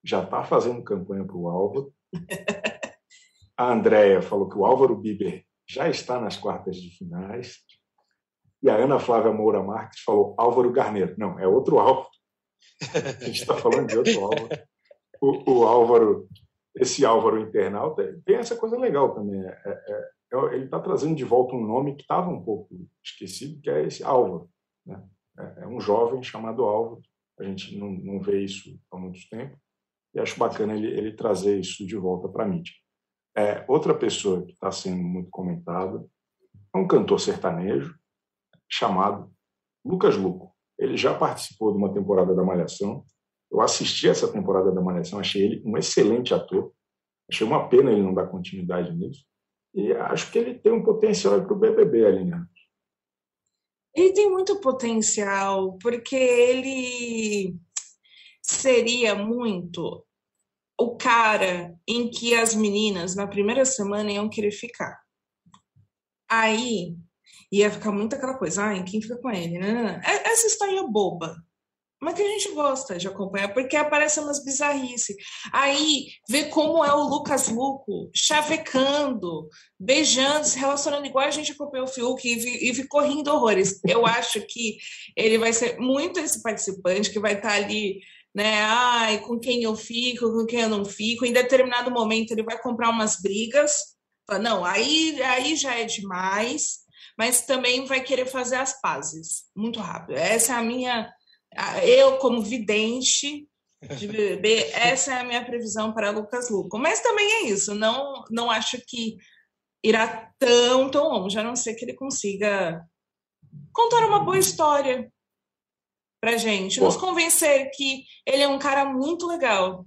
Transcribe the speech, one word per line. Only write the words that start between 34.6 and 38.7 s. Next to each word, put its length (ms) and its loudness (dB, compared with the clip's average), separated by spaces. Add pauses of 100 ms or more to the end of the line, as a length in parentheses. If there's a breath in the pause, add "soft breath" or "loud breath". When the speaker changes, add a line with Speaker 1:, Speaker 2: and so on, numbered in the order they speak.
Speaker 1:
sendo 320 -6
muito 280 -6
comentada 720 -6 (720)
é 40 2
um 100 0
cantor 320 4
sertanejo 760 -4 (720)
chamado 640 -2 (540)